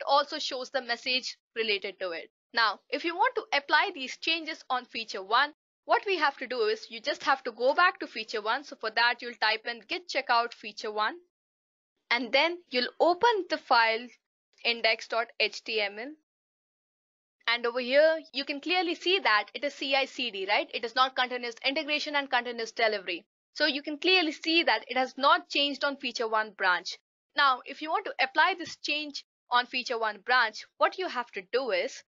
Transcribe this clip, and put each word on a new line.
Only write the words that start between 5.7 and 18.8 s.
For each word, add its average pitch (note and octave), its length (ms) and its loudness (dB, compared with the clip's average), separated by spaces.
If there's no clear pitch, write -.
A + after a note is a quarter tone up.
what A4+ 220 2
we F#4 100 0
have D4+ 200 0
to C4 100 -8
do A#3+ 140 -4
is G#3+ 280 0
you A3+ 100 -14
just D4 240 -6
have C#4 200 2
to B3 80 -4
go B3 240 2
back F4+ 240 4
to D4+ 80 -8
feature A3 340 -8
one. A#3+ 220 -2
So - 120 -16
for A3 140 -6
that, A#3+ 320 2
you'll A#3+ 140 -8
type A3 320 0
in A#3 200 -8
git - 220 -8
checkout A#3+ 440 0
feature G#3+ 380 -10
one, G#3+ 260 -2
and A#3+ 220 0
then E4 260 2
you'll B3 180 0
open F4+ 520 4
the D4+ 80 -2
file A3+ 480 2
index A3+ 420 0
dot A#3 200 -2
H G#3+ 240 -2
T A3 160 -2
M G#3 200 -4
L. C4+ 120 -10
And A#3+ 180 0
over A#3 140 0
here, D4 400 4
you C4+ 120 -4
can C#4+ 160 -6
clearly F4 320 0